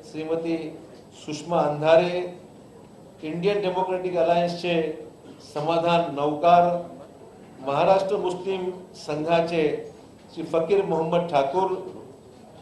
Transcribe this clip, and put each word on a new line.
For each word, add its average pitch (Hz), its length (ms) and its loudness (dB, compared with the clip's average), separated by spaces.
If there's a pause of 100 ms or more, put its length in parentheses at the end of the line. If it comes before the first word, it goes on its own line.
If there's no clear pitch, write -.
(120)
श्रीमती 160 680 -6 (460)
सुषमा 160 320 -4
अंधारे, 165 800 2 (880)
इंडियन 175 380 -2
डेमोक्रेटिक 180 560 -2
अलायन्सचे 170 920 0 (460)
समाधान 165 640 2
नौकार, 170 760 4 (760)
महाराष्ट्र 190 500 2
मुस्लिम 180 540 -4 (240)
संघाचे 160 1000 -2 (400)
श्री 160 100 -10
फकीर 170 420 0
मोहम्मद 165 460 0
ठाकूर, 180 600 0 (720)